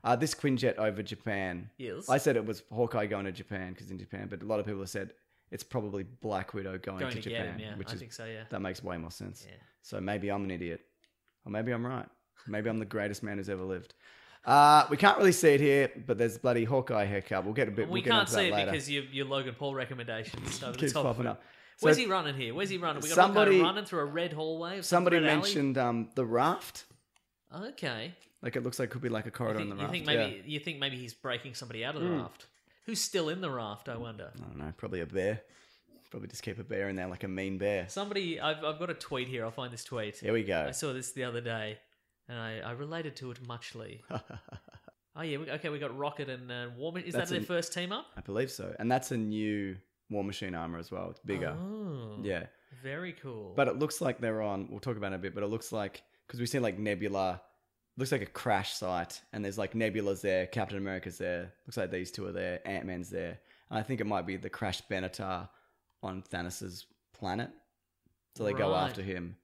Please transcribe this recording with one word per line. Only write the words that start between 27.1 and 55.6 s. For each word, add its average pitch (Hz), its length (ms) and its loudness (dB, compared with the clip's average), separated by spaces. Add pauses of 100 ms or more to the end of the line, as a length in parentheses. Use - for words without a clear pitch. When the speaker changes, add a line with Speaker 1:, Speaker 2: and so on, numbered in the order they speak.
Speaker 2:
Okay. 170 600 -6 (280)
Speaker 1:
Like, 120 140 -4
it 123 80 0
looks 123 160 -4
like 123 100 0
it - 20 -8
could 123 100 -6
be, 127 80 -2
like, 110 180 -2
a 107 40 -8
corridor 110 280 0
Speaker 2:
You 104 60 -2
think, 101 60 -4
Speaker 1:
in 98 60 -6
the 101 60 -4
Speaker 2:
you 101 40 -2
Speaker 1:
raft. - 60 -4
Speaker 2:
think 160 120 -4
maybe, 110 320 2
Speaker 1:
Yeah. 95 80 -14
Speaker 2:
you 151 140 -6
think 147 200 -6
maybe 135 180 -2
he's 123 160 -10
breaking 123 400 -6
somebody 117 320 -8
out 139 100 -4
of - 60 -4
the 175 60 0
Speaker 1:
Hmm. 160 140 0
Speaker 2:
raft? - 260 -12 (380)
Who's 226 160 -4
still 165 280 0
in 180 120 -4
the 170 80 -4
raft, 113 400 -6
I 117 80 -6
wonder? 110 380 -10
Speaker 1:
I - 40 -14
don't - 180 -12
know. 76 200 -8
Probably 92 240 -4
a 80 40 -2
bear. 95 360 0 (720)
Probably 101 180 -10
just - 140 -14
keep 110 160 -6
a 95 40 -10
bear 98 240 -4
in 95 80 -4
there, 92 120 -4
like 92 160 -8
a 101 40 -6
mean 95 300 -2
bear. 98 320 0
Speaker 2:
Somebody, 196 500 -4
I've, 156 240 -2
I've 151 160 -2
got 175 100 -4
a 165 40 -4
tweet 127 340 -4
here. 127 160 -4
I'll 113 80 -4
find 123 220 -8
this 113 100 -12
tweet. 107 340 -6
Speaker 1:
Here 104 160 0
we 113 100 4
go. 85 240 2
Speaker 2:
I - 40 -2
saw 139 220 -2
this 127 200 -6
the 131 100 -6
other 120 180 -4
day, 110 360 -4 (520)
and 120 80 -10
I, 110 220 -6
I 113 120 -8
related 151 460 -8
to 127 140 -8
it 120 160 -12
muchly. 117 640 -12
Speaker 1:
<laughs> - 40 -6 (1040)
Speaker 2:
Oh, 156 40 -8
yeah. 151 160 -4
We, 156 120 -8
okay, 156 200 -4
we 147 100 -4
got 135 180 -6
Rocket 143 320 -4
and, 127 220 -8
uh, 123 160 -6 (100)
War 156 140 -6
Ma-, 180 80 -6
is - 140 -8
Speaker 1:
That's 175 160 0
Speaker 2:
that 180 60 -2
their 170 40 0
Speaker 1:
an - 60 -2
Speaker 2:
first 170 260 -2
team 180 220 -4
up? 240 140 -8 (100)
Speaker 1:
I - 20 -12
believe 113 320 -2
so. 90 280 -8
And 117 120 2
that's 131 200 2
a 127 60 0
new 107 600 -2 (320)
War 101 160 -2
Machine 98 280 -6
armor 82 240 -4
as 85 140 -10
well. 92 180 -6
It's - 120 -14
bigger. 92 360 -2
Speaker 2:
Oh, 170 640 -8
Speaker 1:
Yeah. 92 260 -2 (360)
Speaker 2:
very 160 300 -8
cool. 107 420 -10
Speaker 1:
But 131 140 4
it 123 100 -2
looks 156 220 0
like 131 180 0
they're 110 220 0
on, 98 280 -2
we'll 101 120 -10
talk 120 160 -4
about 101 160 -4
it - 20 -4
in 90 40 -6
a - 0 -
bit, 92 140 -6
but 101 80 -4
it 101 60 0
looks 113 240 -4